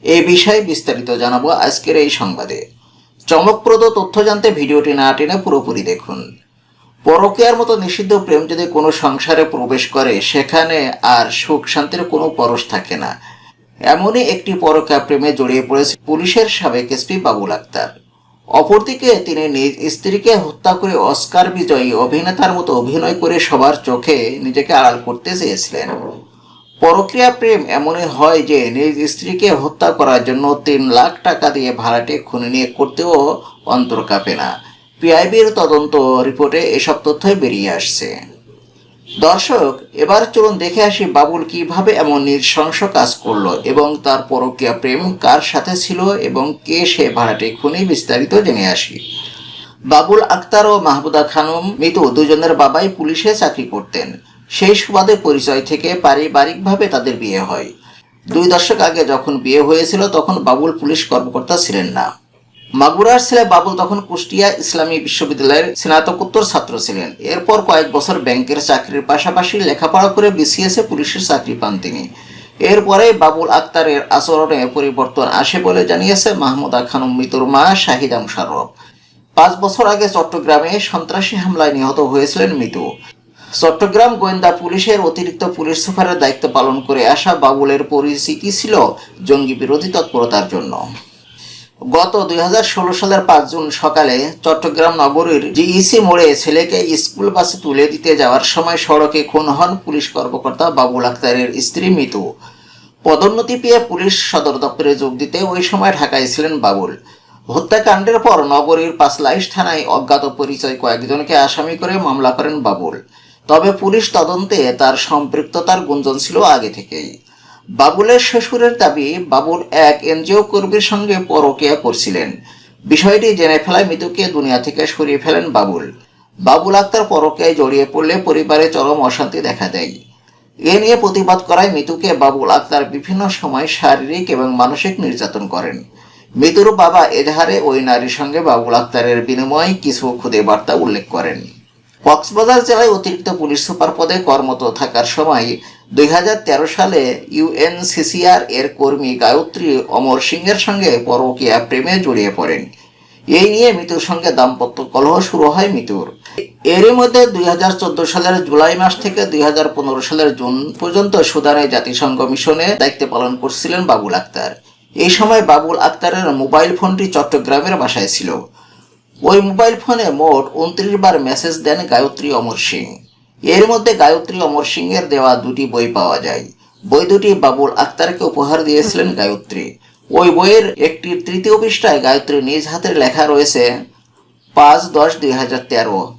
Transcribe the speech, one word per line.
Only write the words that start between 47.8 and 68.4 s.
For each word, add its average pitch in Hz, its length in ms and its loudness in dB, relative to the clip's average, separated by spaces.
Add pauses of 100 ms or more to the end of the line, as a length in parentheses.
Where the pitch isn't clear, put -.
জেনে 143 320 2
আসি। - 320 -4 (840)
বাবুল 151 380 4
আক্তার 208 440 2
ও 208 140 4
মাহমুদা 151 420 0
খানম 160 560 -2
মৃত 165 200 0
দুজনের 151 560 2
বাবাই 151 340 2
পুলিশে 180 460 -2
চাকরি 160 300 -4
করতেন। - 480 -10 (380)
সেই 196 240 2
সুবাদে 202 420 2
পরিচয় 139 460 0
থেকে 165 320 -4
পারিবারিকভাবে 165 920 0
তাদের 127 280 -4
বিয়ে 101 260 -6
হয়। - 320 -8 (560)
দুই 170 220 2
দশক 175 300 2
আগে 165 240 0
যখন 139 340 -2
বিয়ে 131 220 2
হয়েছিল, 160 480 2
তখন 175 260 0 (100)
বাবুল 147 340 0
পুলিশ 147 260 -2
কর্মকর্তা 127 520 -2
ছিলেন 101 300 -2
না। 64 200 -4 (680)
মাগুরার 214 440 4
ছেলে 240 260 4
বাবুল 180 320 2
তখন 185 240 -2
কুষ্টিয়া 190 480 -2 (100)
ইসলামী 160 420 -4
বিশ্ববিদ্যালয়ের 143 760 0
স্নাতকোত্তর 180 680 0
ছাত্র - 340 -4
ছিলেন। 170 400 -8
এরপর 185 440 0
কয়েক 160 300 2
বছর 147 260 0
ব্যাংকের 127 420 -2